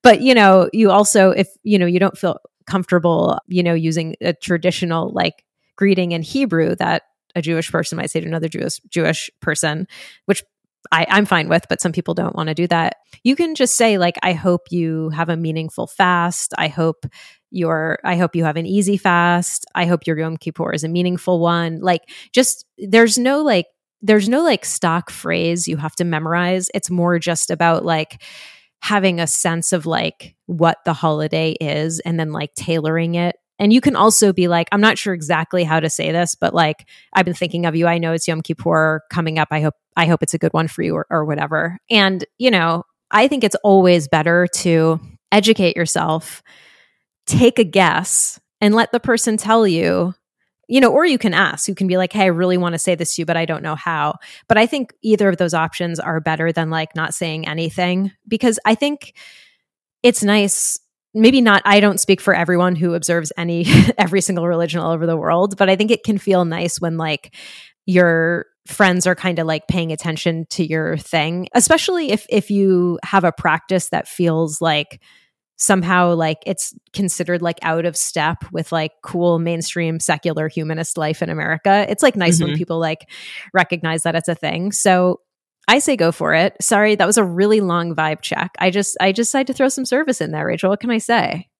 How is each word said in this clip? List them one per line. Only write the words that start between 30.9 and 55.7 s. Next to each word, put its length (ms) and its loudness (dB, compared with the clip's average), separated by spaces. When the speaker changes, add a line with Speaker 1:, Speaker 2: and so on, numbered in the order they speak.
Speaker 1:
holiday 640 -2
is 420 -4
and 200 -4
then, 120 -4
like, 220 -8
tailoring 600 -2
it. 200 -2
And 140 4
you 80 6
can 160 0
also 340 4
be 160 0
like, 260 0
"I'm 100 0
not 160 2
sure 160 -4
exactly 500 -2
how 160 0
to 80 -2
say 240 -4
this, 220 -2
but, 180 -2
like, 340 0
I've 100 2
been 80 -2
thinking 320 -4
of 100 0
you. 120 2
I 100 2
know 160 -2
it's 160 -2
Yom 140 -4
Kippur 580 0
coming 280 -2
up. 120 0
I 120 -2
hope, 120 -2
I 80 4
hope 180 2
it's 120 -4
a 40 -4
good 140 -2
one 160 -2
for 140 -8
you," 140 -2
or, 120 -6
or 160 -2
whatever. 540 -4
And, 380 0
you 140 2
know, 320 0
I 160 4
think 160 0
it's 220 0
always 420 6
better 500 2
to 440 2
educate 440 2
yourself, 680 -4
take 340 4
a 60 4
guess, 760 0
and 140 4
let 180 2
the 80 0
person 380 0
tell 280 2
you, 480 0
you 140 2
know, 100 6
or 140 4
you 140 2
can 160 0
ask. 340 0
You 60 -4
can 120 -2
be 120 0
like, 120 0
"Hey, 120 -2
I 60 4
really 280 2
wanna 220 -2
say 160 0
this 200 -6
to 80 -6
you, 40 -4
but 100 -2
I 80 -2
don't 180 -6
know 120 -6
how." 400 -4
But 80 4
I 80 6
think 380 -4
either 260 2
of 80 0
those 160 0
options 480 -4